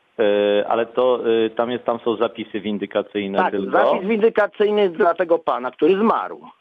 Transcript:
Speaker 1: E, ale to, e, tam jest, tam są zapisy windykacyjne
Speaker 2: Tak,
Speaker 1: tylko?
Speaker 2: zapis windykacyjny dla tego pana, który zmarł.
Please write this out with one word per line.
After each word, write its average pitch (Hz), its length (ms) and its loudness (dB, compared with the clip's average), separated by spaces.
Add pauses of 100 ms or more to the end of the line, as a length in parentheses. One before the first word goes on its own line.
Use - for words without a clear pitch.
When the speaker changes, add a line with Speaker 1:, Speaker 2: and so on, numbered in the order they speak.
(180)
Speaker 1:
E, 104 500 2
ale 113 180 0
to, 123 340 0 (260)
e, 110 40 -4
tam 117 200 -2
jest, 120 140 -6
tam 117 200 -2
są 113 120 0
zapisy 110 440 -4
windykacyjne 101 760 -4
Speaker 2:
Tak, 185 120 0
Speaker 1:
tylko? 196 280 -4
Speaker 2:
zapis 185 300 0
windykacyjny 208 800 0
dla 170 240 0
tego 170 240 0
pana, 127 320 -4
który 175 280 2
zmarł. 127 420 -2 (200)